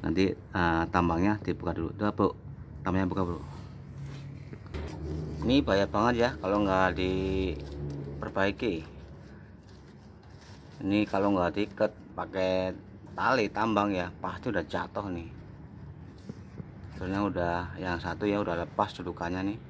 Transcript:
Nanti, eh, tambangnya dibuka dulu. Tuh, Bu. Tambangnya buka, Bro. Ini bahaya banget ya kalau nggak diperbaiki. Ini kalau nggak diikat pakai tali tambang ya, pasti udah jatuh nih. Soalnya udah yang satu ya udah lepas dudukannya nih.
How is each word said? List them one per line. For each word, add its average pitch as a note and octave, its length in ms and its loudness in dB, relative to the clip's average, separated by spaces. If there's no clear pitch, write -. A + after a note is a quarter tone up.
Nanti, E2 320 4
eh, E2+ 560 2
tambangnya F2+ 480 4
dibuka - 320 -2
dulu. E2+ 240 -2
Tuh, G#2 160 2
Bu. G2+ 160 4
Tambangnya F#2 240 4
buka, F2+ 160 0
Bro. F2 160 -2
Ini C3+ 160 6
bahaya G2 240 4
banget A2+ 300 4
ya A#2 120 6
kalau G2+ 240 4
nggak F#2+ 320 6
diperbaiki. F#2+ 2000 -2
Ini G2+ 320 4
kalau G2+ 240 4
nggak F2+ 240 4
diikat G#2 320 2
pakai F#2 560 0
tali A2 400 4
tambang G#2 400 4
ya, F2+ 320 0
pasti F#2 240 -4
udah G2 160 0
jatuh F#2+ 480 -4
nih. E2 160 -6
Soalnya F#2+ 320 -2
udah F2 280 2
yang F2 240 -2
satu F2 240 -4
ya G#2 160 4
udah E2+ 240 0
lepas G2+ 320 2
dudukannya F2 480 -2
nih. G#2 160 -2